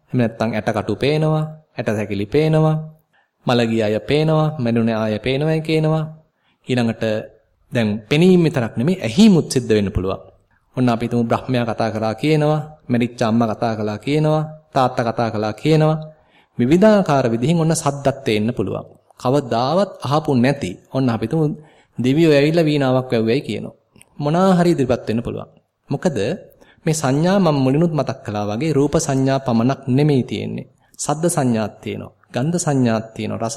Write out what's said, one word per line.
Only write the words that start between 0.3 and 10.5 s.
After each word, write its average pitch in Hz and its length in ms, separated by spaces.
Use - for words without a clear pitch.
ඇටකටු 107 440
පේනවා. 156 480
ඇට 117 200
සැකිලි 104 360
පේනවා. 156 500
මලගිය 117 380
අය 107 160
පේනවා. 156 560
මැනුනේ 117 400
ආය 107 240
පේනවායි 151 420
කියනවා. 156 420
ඊළඟට 117 360
දැන් 117 160
පෙනීම 175 400
විතරක් 131 340
නෙමෙයි 151 260
ඇහිමුත් 160 480
සිද්ධ 117 200
වෙන්න 101 220
පුළුවන්. 92 280